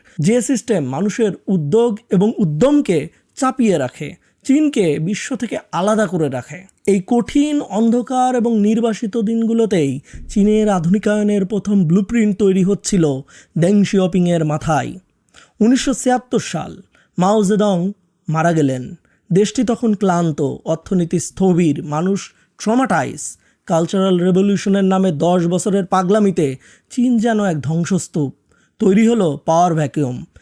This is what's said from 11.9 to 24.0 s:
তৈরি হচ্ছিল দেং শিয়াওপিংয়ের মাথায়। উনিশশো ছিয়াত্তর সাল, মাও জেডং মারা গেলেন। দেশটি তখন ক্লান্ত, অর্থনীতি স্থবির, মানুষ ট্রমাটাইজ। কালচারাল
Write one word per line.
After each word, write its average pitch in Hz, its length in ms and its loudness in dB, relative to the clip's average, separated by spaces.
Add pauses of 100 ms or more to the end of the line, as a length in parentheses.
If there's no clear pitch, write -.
তৈরি 190 260 2
হচ্ছিল 190 440 0 (500)
দেং 196 260 4
শিয়াওপিংয়ের 175 640 0
মাথায়। 147 480 -2 (640)
উনিশশো 247 340 2
ছিয়াত্তর 247 460 -2
সাল, - 420 -10 (360)
মাও 202 260 2
জেডং 196 480 0 (380)
মারা 160 240 2
গেলেন। 135 420 -2 (380)
দেশটি 208 300 2
তখন 226 300 0
ক্লান্ত, 175 480 0 (240)
অর্থনীতি 170 540 -2
স্থবির, 175 640 0
মানুষ 180 500 -4 (240)
ট্রমাটাইজ। 196 800 -2 (280)
কালচারাল 185 540 0